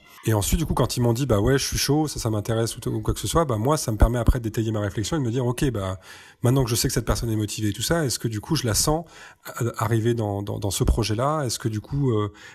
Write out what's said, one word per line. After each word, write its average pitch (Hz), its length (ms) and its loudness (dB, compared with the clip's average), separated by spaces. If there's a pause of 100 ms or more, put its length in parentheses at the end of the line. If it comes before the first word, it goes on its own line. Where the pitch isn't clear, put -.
(260)
Et 113 60 4
ensuite, 104 260 4
du 160 60 0
coup, 117 80 -4
quand - 240 0
ils 127 40 0
m'ont 117 120 4
dit, « 131 140 0
Bah 110 120 4
ouais, 127 200 4
je - 80 -2
suis 120 100 -4
chaud, 147 320 2
ça, - 100 -8
ça 113 120 -2
m'intéresse » 110 480 -2
ou - 20 -14
t-, 127 80 -8
ou 113 140 -4
quoi 107 100 0
que - 80 -4
ce 110 80 -6
soit, 165 160 4
bah 123 140 0
moi, 135 180 2
ça 127 160 -2
me 104 60 -2
permet 120 200 6
après 117 200 2
de 117 60 -6
détailler 110 280 -2
ma 107 80 -2
réflexion 104 380 -2
et - 20 0
de 131 40 0
me 117 60 0
dire, « 123 160 -2
Ok, 127 240 0
bah, 95 300 -4 (400)
maintenant 131 240 4
que 113 60 -2
je 120 40 2
sais 123 140 0
que - 60 -4
cette 117 100 -2
personne 117 240 0
est 110 80 0
motivée 107 320 -2
et 101 60 0
tout 117 80 -8
ça, 165 240 0
est-ce 117 120 -2
que - 80 -6
du 107 140 -4
coup, 160 160 -2
je 127 100 -2
la 107 60 2
sens 156 320 2 (400)
a-, - 200 -6 (120)
arriver 113 380 2
dans, 104 280 -2
dans, 107 160 -6
dans 104 120 -2
ce - 120 -2
projet-là ? 123 640 2
Est-ce 117 140 -4
que 117 100 -4
du 107 140 -4
coup, 139 300 -2
euh, 104 200 0 (220)